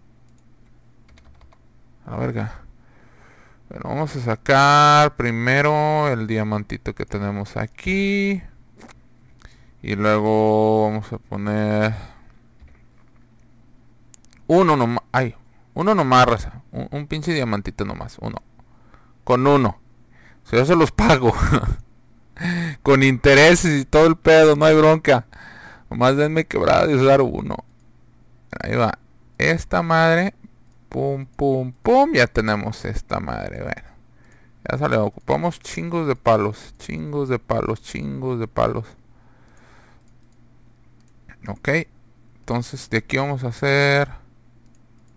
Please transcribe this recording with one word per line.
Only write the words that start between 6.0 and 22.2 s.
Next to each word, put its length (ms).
el 200
diamantito 680
que 100
tenemos 520
aquí. 840
Y 140
luego 920
vamos 220
a 60
poner 760
uno 320
nomás. 340
Ay, 240
uno 220
nomás, 320
raza. 340
Un, 200
un 160
pinche 260
diamantito 500
nomás, 380
uno. 160
Con 240
uno. 320
O 40
sea, 100
yo 60
se 100
los 160
pago. 420
<laughs> 760